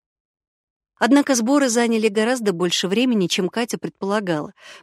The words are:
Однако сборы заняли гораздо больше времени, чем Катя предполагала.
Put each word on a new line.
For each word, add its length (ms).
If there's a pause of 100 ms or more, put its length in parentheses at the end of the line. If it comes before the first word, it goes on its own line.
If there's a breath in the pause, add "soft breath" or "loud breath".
(1000)
Однако 340
сборы 360
заняли 400
гораздо 420
больше 380
времени, 380
чем 200
Катя 300
предполагала. 760 (300 loud breath)